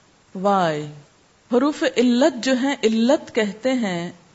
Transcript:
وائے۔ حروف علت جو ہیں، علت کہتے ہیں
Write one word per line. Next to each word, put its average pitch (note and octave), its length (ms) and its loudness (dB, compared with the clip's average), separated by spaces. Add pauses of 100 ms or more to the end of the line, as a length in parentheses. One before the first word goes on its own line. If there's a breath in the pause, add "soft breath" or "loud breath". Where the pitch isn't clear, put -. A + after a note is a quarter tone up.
(340)
وائے۔ F3+ 520 0 (640)
حروف C#4 320 0 (140)
علت B3 480 2
جو C4 120 2
ہیں، C4+ 260 -2
علت A#3 520 2
کہتے A3 380 -2
ہیں F3+ 380 -4 (240)